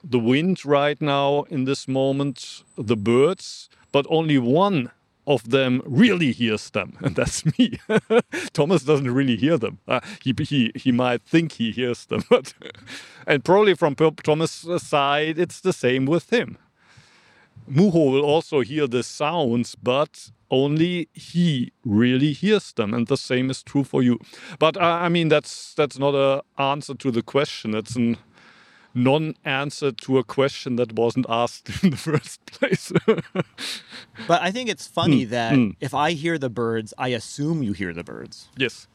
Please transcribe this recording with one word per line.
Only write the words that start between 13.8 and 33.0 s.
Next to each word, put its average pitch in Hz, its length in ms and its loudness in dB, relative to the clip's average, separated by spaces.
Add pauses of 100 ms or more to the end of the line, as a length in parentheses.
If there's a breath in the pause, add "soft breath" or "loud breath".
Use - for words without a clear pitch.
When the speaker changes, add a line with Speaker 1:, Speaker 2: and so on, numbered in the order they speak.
Speaker 1:
P-, 160 140 2 (140)
Thomas' 156 420 -2 (120)
side, 151 600 0
it's 175 220 -4
the 190 140 0
same 131 320 0
with 160 280 0
him. 233 240 -2 (1120 soft breath)
Muho 160 420 4
will 139 140 2
also 151 360 2
hear 143 260 -2
the 120 160 0
sounds, 143 720 -2
but 131 560 -2 (180)
only 156 640 0
he 160 580 -2 (140)
really 127 480 4
hears 202 380 0
them, 110 240 -2
and 120 100 0
the 139 120 0
same 131 340 -2
is 127 100 -10
true 139 220 -2
for 135 180 0
you. 123 160 4 (400 loud breath)
But, 160 200 2
uh, - 20 -6 (240)
I 170 60 2
mean, 170 180 2
that's, - 480 0
that's 139 240 0
not 139 160 2
a 139 260 2 (180)
answer 139 360 -2
to 131 160 -2
the 113 100 0
question. - 500 -2
That's 110 240 -6
an 117 220 0 (800 soft breath)
non-answer 143 960 0
to 131 260 -2
a 127 60 2
question 131 540 -2
that 117 160 -2
wasn't 117 360 0
asked 117 460 -4
<laughs> - 80 -6
in 190 80 6
the 127 60 -6
first - 500 -4
place. - 500 -4
<laughs> - 340 0 (960 loud breath)